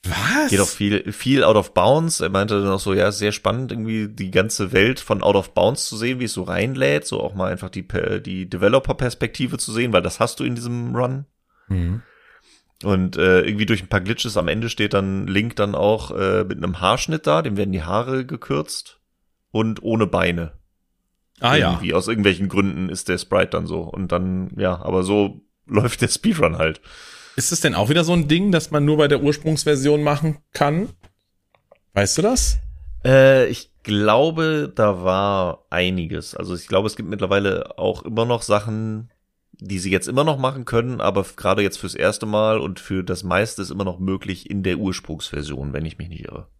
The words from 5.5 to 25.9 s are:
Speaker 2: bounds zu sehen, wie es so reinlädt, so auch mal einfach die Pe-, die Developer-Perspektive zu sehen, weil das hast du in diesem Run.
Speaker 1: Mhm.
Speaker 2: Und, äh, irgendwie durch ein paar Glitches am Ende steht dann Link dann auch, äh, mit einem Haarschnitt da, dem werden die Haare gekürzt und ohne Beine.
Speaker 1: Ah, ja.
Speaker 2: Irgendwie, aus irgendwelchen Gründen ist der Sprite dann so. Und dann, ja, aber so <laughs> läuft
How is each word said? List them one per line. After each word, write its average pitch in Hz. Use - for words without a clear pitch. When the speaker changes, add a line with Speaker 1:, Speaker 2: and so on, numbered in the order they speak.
Speaker 2:
bounds 104
zu 110
sehen, 123
wie 123
es 107
so 95
reinlädt, 90
so -
auch -
mal 95
einfach 92
die 92
Pe-, 95
die 92
Developer-Perspektive 120
zu -
sehen, 117
weil 92
das 90
hast 113
du 127
in 123
diesem 120
Run. 131
Speaker 1:
Mhm. 92
Speaker 2:
Und, 92
äh, 92
irgendwie 104
durch 104
ein 95
paar 98
Glitches 107
am 85
Ende 110
steht 104
dann 98
Link 104
dann 101
auch, 107
äh, 95
mit 95
einem 87
Haarschnitt 123
da, 156
dem 110
werden 98
die 90
Haare 120
gekürzt -
und 110
ohne 113
Beine. 87
Speaker 1:
Ah, 123
ja. 113
Speaker 2:
Irgendwie, 87
aus 92
irgendwelchen 98
Gründen 92
ist -
der 90
Sprite 92
dann 82
so. 82
Und 90
dann, 92
ja, 92
aber 92
so 101
<laughs> -
läuft 113